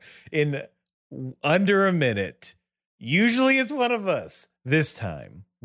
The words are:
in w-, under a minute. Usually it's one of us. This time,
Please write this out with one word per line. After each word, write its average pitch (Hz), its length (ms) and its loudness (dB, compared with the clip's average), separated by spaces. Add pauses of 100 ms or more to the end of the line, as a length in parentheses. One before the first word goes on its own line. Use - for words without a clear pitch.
(340)
in 147 300 0 (480)
w-, 131 320 -12
under 196 440 4
a 190 60 4
minute. 113 600 -2 (440)
Usually 233 600 2
it's 262 140 -2
one 247 200 0
of 208 160 -2
us. - 400 -6 (160)
This 147 300 2
time, 76 500 -10 (200)